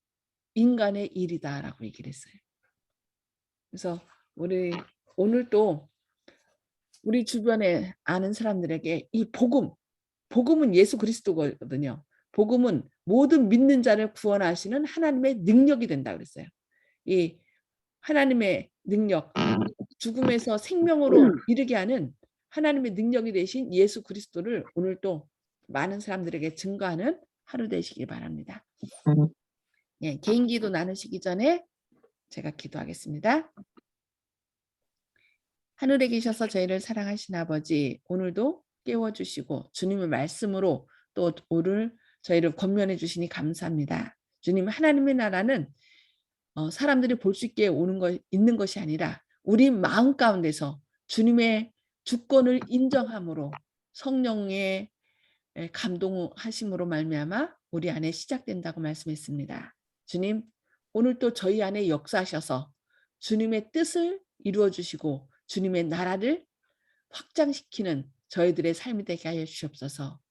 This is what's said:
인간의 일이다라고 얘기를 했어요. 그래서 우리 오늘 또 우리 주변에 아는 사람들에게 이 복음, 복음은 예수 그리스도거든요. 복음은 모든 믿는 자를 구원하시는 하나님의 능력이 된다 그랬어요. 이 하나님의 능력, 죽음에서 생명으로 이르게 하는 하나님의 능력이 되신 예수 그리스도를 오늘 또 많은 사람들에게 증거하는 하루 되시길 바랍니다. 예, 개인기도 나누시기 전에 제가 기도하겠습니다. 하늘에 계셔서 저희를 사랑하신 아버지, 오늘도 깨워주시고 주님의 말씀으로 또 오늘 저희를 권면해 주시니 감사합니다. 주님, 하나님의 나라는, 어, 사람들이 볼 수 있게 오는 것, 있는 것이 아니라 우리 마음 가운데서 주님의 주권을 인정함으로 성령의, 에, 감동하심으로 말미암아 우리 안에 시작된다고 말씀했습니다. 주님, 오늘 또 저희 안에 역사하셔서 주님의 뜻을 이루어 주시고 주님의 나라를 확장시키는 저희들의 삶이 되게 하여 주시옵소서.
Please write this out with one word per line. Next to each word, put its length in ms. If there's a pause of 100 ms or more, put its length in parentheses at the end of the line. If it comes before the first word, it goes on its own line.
(560)
인간의 580
일이다라고 720
얘기를 260
했어요. 240 (1400)
그래서 320 (340)
우리 360 (460)
오늘 320
또 400 (1120)
우리 220
주변에 680 (120)
아는 280
사람들에게 760
이 200
복음, 400 (580)
복음은 440
예수 240
그리스도거든요. 1040 (280)
복음은 560 (160)
모든 460
믿는 340
자를 300
구원하시는 720
하나님의 540
능력이 480
된다 260
그랬어요. 320 (600)
이 320 (640)
하나님의 680 (140)
능력, 500 (640)
죽음에서 580
생명으로 760 (140)
이르게 280
하는 380 (360)
하나님의 440
능력이 400
되신 400
예수 280
그리스도를 600 (120)
오늘 260
또 260 (400)
많은 320
사람들에게 560
증거하는 640 (240)
하루 240
되시길 400
바랍니다. 580 (1400)
예, 160
개인기도 500
나누시기 500
전에 460 (640)
제가 220
기도하겠습니다. 1000 (2250)
하늘에 320
계셔서 400
저희를 320
사랑하신 560
아버지, 720
오늘도 580 (220)
깨워주시고 880
주님의 340
말씀으로 800 (260)
또 200 (160)
오늘 440 (280)
저희를 340
권면해 400
주시니 340
감사합니다. 880 (240)
주님, 280
하나님의 460
나라는, 520 (880)
어, 160
사람들이 440
볼 200
수 100
있게 220
오는 320
것, 200 (120)
있는 260
것이 220
아니라 420 (220)
우리 260
마음 480
가운데서 640 (260)
주님의 640 (320)
주권을 640
인정함으로 840 (420)
성령의, 960 (680)
에, 140
감동하심으로 1160
말미암아 680 (180)
우리 200
안에 200
시작된다고 720
말씀했습니다. 920 (320)
주님, 340 (520)
오늘 260
또 140
저희 280
안에 260
역사하셔서 840 (480)
주님의 520
뜻을 480 (200)
이루어 320
주시고 580 (180)
주님의 380
나라를 600 (640)
확장시키는 1000 (200)
저희들의 440
삶이 320
되게 240
하여 160
주시옵소서. 760 (120)